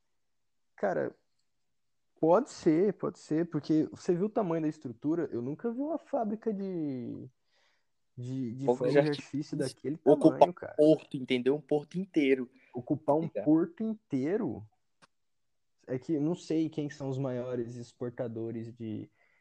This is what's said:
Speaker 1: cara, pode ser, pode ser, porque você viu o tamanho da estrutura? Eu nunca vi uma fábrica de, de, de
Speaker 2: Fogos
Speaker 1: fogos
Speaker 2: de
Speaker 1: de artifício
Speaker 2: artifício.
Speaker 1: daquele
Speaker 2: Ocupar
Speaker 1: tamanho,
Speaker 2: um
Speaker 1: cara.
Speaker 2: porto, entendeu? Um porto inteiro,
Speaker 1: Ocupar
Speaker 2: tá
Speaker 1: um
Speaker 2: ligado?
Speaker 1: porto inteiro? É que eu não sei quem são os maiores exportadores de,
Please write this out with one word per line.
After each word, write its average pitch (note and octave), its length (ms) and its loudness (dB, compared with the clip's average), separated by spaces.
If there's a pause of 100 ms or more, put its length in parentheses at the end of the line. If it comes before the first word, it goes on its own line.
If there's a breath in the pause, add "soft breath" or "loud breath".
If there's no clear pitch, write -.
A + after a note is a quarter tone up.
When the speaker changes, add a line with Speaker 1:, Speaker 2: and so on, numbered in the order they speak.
(760)
Speaker 1:
cara, D#3+ 400 -4 (1040)
pode F3 320 4
ser, F3+ 420 2
pode - 260 -8
ser, E3 300 -2
porque D#3 420 0
você - 240 -2
viu F3 100 -2
o G#3+ 40 0
tamanho E3 340 -2
da D3+ 40 0
estrutura? D3 640 -4
Eu A#2 100 -4
nunca D#3 300 -6
vi A#3 80 -8
uma D4 180 -4
fábrica A3 560 -4
de, D3 760 -6 (880)
de, B2 380 -6
de C3+ 100 -6
Speaker 2:
Fogos D3 40 0
Speaker 1:
fogos B2+ 240 2
Speaker 2:
de D3 80 8
Speaker 1:
de D3+ 80 4
artifício D3 480 -6
Speaker 2:
artifício. - 0 -
Speaker 1:
daquele C#3 460 -6
Speaker 2:
Ocupar - 440 8
Speaker 1:
tamanho, - 20 4
Speaker 2:
um F3+ 40 -8
Speaker 1:
cara. - 220 -12
Speaker 2:
porto, D3+ 420 4
entendeu? B2+ 380 2
Um D3+ 60 -6
porto D3 380 -2
inteiro, C3+ 500 2 (240 soft breath)
Speaker 1:
Ocupar C#3+ 460 0
Speaker 2:
tá E3 60 -4
Speaker 1:
um - 20 -6
Speaker 2:
ligado? A#2+ 160 -6
Speaker 1:
porto E3 400 2
inteiro? D#3 800 -4 (1200)
É B2+ 120 -4
que E3 140 -4
eu C#3+ 80 0
não E3 140 0
sei D#3+ 340 -2
quem D3 200 -6
são C#3 200 -10
os C3+ 80 -4
maiores B2 580 -4
exportadores A#2 1000 -8
de, G#2+ 340 -10 (320)